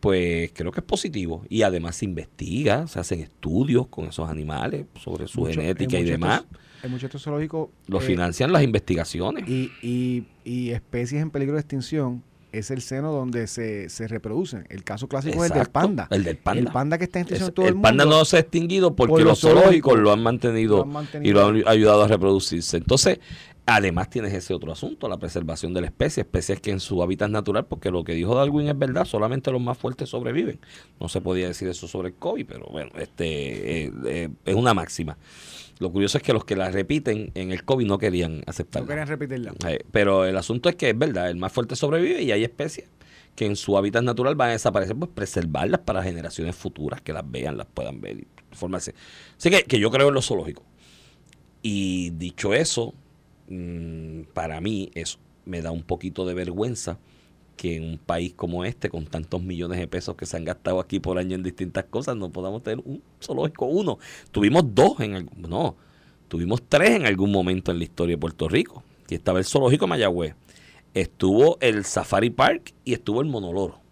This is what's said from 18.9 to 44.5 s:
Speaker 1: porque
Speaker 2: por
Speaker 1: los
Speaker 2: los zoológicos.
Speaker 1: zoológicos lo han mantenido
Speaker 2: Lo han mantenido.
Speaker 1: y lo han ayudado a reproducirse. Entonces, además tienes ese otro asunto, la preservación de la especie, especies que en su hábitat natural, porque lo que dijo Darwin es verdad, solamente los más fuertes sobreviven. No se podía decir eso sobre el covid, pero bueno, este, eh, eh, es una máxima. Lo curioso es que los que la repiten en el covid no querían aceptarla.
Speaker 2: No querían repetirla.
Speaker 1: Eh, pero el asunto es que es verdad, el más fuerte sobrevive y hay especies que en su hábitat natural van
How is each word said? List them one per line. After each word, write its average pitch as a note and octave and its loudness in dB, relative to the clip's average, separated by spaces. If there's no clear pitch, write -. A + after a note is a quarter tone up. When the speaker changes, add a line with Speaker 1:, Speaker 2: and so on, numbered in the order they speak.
Speaker 1:
porque E3 6
Speaker 2:
por D#3+ 8
Speaker 1:
los D#3+ 10
Speaker 2:
los - 6
zoológicos. - 10
Speaker 1:
zoológicos A2+ 8
lo G#2 8
han A2 4
mantenido A2+ 4
Speaker 2:
Lo F#2 4
han F2+ -2
mantenido. D3 -2
Speaker 1:
y - 8
lo G2+ 10
han G#2+ 6
ayudado G#2+ 8
a G2+ 6
reproducirse. F#2+ 2
Entonces, C3 4
además G2 2
tienes G#2 -4
ese F#2 -4
otro D#2+ -4
asunto, D3 -8
la F#2 -4
preservación E2 -6
de F2+ -2
la F2 -2
especie, C3+ -2
especies F#2 -2
que G#2 -4
en F#2+ -2
su F#2 -2
hábitat F#2+ 0
natural, G#2 0
porque - -6
lo F2 -2
que E2 -4
dijo F2 0
Darwin C#3+ 2
es D3 0
verdad, C#3 0
solamente A#2+ -2
los B2+ -2
más A#2+ -4
fuertes B2 -6
sobreviven. B2 -4
No E2+ -6
se F2+ -4
podía F2+ 0
decir F2+ -6
eso F2 -8
sobre F#2 -6
el F2+ -12
covid, A3+ -4
pero - -16
bueno, D2 -10
este, C#2+ -4
eh, A1+ -8
eh, E2 -4
es F#2 0
una A#2 4
máxima. D#2+ -6
Lo F2+ -4
curioso G2 0
es - 0
que C#3 0
los A2 0
que - -2
la F#2+ -2
repiten G#2+ -2
en F#2 -6
el F#2 -6
covid C3 2
no G2 0
querían F2 -2
aceptarla. - -6
Speaker 2:
No - -14
querían D3 -6
repetirla. C3 -8
Speaker 1:
Eh, D#2 -2
pero G2 4
el F#2+ 0
asunto A2+ -2
es F3 0
que C#3 0
es G#2+ 2
verdad, A2 0
el F2 -4
más F#2 -4
fuerte B2 -4
sobrevive F3 0
y C#3 0
hay G#2 2
especies - -8
que A2 -4
en G2+ -2
su G2+ 2
hábitat G#2 2
natural B2+ 0
van B2+ 2